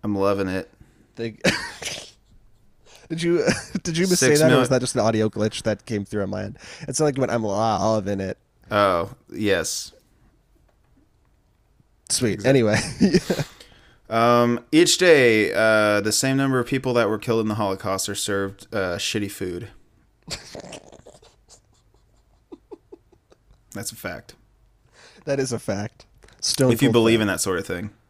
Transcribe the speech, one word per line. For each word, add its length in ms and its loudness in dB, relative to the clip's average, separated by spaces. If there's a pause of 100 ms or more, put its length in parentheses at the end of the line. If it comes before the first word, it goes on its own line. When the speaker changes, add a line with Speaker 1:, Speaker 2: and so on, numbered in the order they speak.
Speaker 1:
I'm 140 -4
loving 320 0
it. 220 -6 (460)
Speaker 2:
They 240 -10
<laughs> 1700 -10
Did 140 -6
you, 220 2 (180)
<laughs> 200 -10
did 160 -4
you 80 2
say 220 2
Speaker 1:
Six 120 4
Speaker 2:
that, 60 6
or 40 6
Speaker 1:
mil- 100 6
Speaker 2:
was 100 0
that 100 2
just 140 -6
an 80 0
audio 260 2
glitch 360 -4
that 200 -4
came 200 -6
through 180 -6
on 80 -6
my 140 -6
end? 140 -12 (300)
It 80 -8
sounded 120 2
like 80 -2
you 60 -4
went, 100 -2
"I'm 120 -2
loving 760 0
it." 180 -6 (320)
Speaker 1:
Oh, 400 2 (220)
yes. 600 -2 (2250)
Speaker 2:
Sweet. 260 0
Speaker 1:
Exactly. 160 -2
Speaker 2:
Anyway. 280 4 (220)
<laughs> 180 4 (920)
Speaker 1:
Um, 640 2
each 260 4
day, 560 6
uh, 460 2
the 100 -2
same 260 0
number 220 0
of 80 -2
people 280 -2
that 140 2
were 80 -2
killed 260 -2
in 40 -2
the 80 -4
Holocaust 540 -4
are 80 -8
served, 580 -6
uh, 220 -2
shitty 340 -4
food. 380 -10 (600)
Speaker 2:
<laughs> 80 -10 (3250)
Speaker 1:
That's 200 -12
a 40 -20
fact. 380 -14 (880)
Speaker 2:
That 140 -2
is 140 -2
a 60 -4
fact. 480 -8 (340)
Stone 320 2
Speaker 1:
If 100 2
you 60 6
Speaker 2:
cold 60 4
Speaker 1:
believe 240 6
Speaker 2:
fact. 40 2
Speaker 1:
in 60 0
that 120 -2
sort 180 -2
of 80 -6
thing. 240 -8 (200)